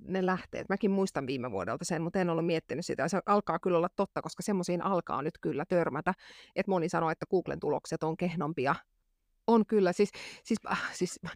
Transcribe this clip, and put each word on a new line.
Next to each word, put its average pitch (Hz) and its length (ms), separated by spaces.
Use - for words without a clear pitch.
ne 185 240
lähteet. - 440
Mäkin 196 220
muistan 190 360
viime 123 240
vuodelta 101 340
sen, 165 160
mut 165 140
en 180 140
ollut 165 160
miettinyt 165 400
sitä. - 220
Se 180 180
alkaa 202 340
kyllä 180 180
olla 170 180
totta, 190 260
koska - 220
semmosiin 180 380
alkaa 175 400
nyt 156 200
kyllä 151 240
törmätä, 165 480
et 196 120
moni 180 220
sanoo, 165 200
että 160 160
Googlen 165 340
tulokset 151 440
on 160 140
kehnompia 156 580
on 226 180
kyllä. 190 280
Siis, 208 160
siis, 220 160
äh, 190 100
siis, - 260